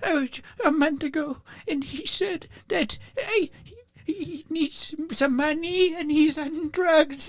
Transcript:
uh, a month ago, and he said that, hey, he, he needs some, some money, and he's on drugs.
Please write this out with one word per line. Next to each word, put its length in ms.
uh, 240
a 80
month 320
ago, 340
and 160
he 220
said 420
that, 280
hey, 340
he, 500
he 360
needs 260
some, 360
some 240
money, 600
and 160
he's 280
on 300
drugs. 600